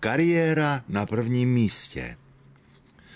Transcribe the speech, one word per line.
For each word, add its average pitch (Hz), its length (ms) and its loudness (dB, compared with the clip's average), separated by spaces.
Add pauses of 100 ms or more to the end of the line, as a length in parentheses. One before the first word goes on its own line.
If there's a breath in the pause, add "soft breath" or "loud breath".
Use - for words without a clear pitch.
Kariéra 156 880 0
na 101 180 -2
prvním 123 460 0
místě. 120 640 -2 (1000 loud breath)